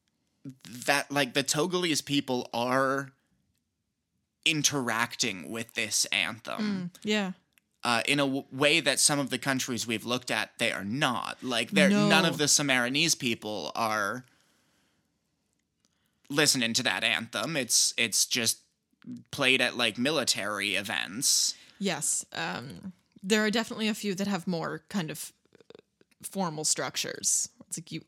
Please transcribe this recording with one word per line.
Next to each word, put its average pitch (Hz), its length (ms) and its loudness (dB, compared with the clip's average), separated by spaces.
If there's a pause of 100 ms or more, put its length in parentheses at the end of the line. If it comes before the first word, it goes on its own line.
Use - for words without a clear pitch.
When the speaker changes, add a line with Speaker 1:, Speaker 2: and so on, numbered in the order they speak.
(640)
Speaker 1:
that, 139 460 -2
like, 139 220 0
the 139 100 2
Togolese 151 640 -2
people 135 480 -2
are 135 580 0 (1300)
interacting 117 1040 -2
with 113 220 -8
this 107 320 0
anthem. 175 920 -2
Speaker 2:
Mm, - 80 -20
yeah. 208 280 0 (520)
Speaker 1:
Uh, 117 220 2
in 143 140 4
a 143 40 4
w-, 135 280 -2
way 147 280 4
that 135 200 2
some 143 200 4
of 131 100 -2
the 127 80 -2
countries 123 480 -2
we've 113 200 -4
looked 123 260 -2
at, 107 260 -4
they 113 140 2
are 82 140 -4
not. 120 580 -2
Like, 117 280 -2
they're, 151 180 6
Speaker 2:
No. - 180 4
Speaker 1:
none 165 180 6
of 165 120 0
the 147 80 2
Sammarinese 139 720 2
people 107 580 -4
are 107 480 0 (2000)
listening 131 440 4
to 120 100 0
that 101 200 0
anthem. 113 520 -2
It's, - 420 2
it's 117 280 2
just 117 340 0 (720)
played 131 300 4
at, 113 160 0
like, 113 200 0
military 104 800 -2
events. 98 800 0 (240)
Speaker 2:
Yes. 165 540 -2
Um, 175 600 -8 (300)
there 214 220 4
are 208 60 2
definitely 220 360 -2
a 214 60 0
few 202 220 -4
that 196 120 -2
have 190 200 -4
more 156 420 -4
kind 170 220 -4
of - 200 -10 (920)
formal 156 420 -4
structures. - 840 -2 (180)
It's - 100 -10
like 165 140 -12
you 160 160 -8